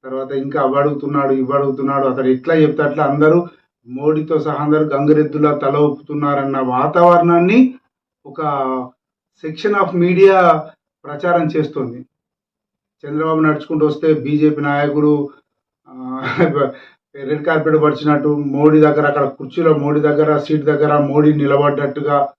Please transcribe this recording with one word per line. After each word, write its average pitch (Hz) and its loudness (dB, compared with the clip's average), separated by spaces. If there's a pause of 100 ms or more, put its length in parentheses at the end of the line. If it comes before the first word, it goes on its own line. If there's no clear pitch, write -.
తర్వాత 131 -8
ఇంకా 139 -4
అవి 135 0
అడుగుతున్నాడు, 143 -2
ఇవి 131 -2
అడుగుతున్నాడు. 139 -2
అతడు 127 -2
ఎట్లా 131 0
చెప్తే 151 2
అట్లా 147 0
అందరూ 156 2 (420)
మోడీతో 156 -2
సహా 147 -4
అందరూ 151 2
గంగిరెద్దులా 151 0
తల 143 -2
ఊపుతున్నారన్న 147 -2
వాతావరణాన్ని 170 2 (520)
ఒక 139 -14 (1040)
section 202 -4
of 175 -2
media 180 4 (460)
ప్రచారం 160 -2
చేస్తోంది. 131 -6 (1000)
చంద్రబాబు 156 -2
నడుచుకుంటూ 151 0
వస్తే 156 0
బీజేపీ 147 0
నాయకులు, 143 0 (580)
ఆ, 127 -12 (1000)
రెడ్ 151 -4
కార్పెట్ 156 2
పరిచినట్టు 147 0
మోడీ 147 2
దగ్గర, 147 4
అక్కడ 143 0
కుర్చీలో 151 -2
మోడీ 147 -2
దగ్గర, 147 2
సీట్ 147 -4
దగ్గర 147 2
మోడీ 147 2
నిలబడ్డట్టుగా 143 0 (100)